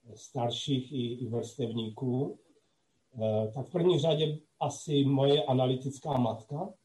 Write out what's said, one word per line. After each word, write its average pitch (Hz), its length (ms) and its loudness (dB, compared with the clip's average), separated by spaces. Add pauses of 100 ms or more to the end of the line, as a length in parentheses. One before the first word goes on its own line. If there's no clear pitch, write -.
(160)
starších 127 760 -4
i, 123 220 -4
i 123 140 -8
vrstevníků. 117 1120 -4 (800)
Eh, 110 320 0
tak 131 140 -6
v - 40 -18
první 170 280 4
řadě 151 380 2 (220)
asi 143 460 2
moje 139 380 4
analytická 131 760 0
matka 135 520 -2 (160)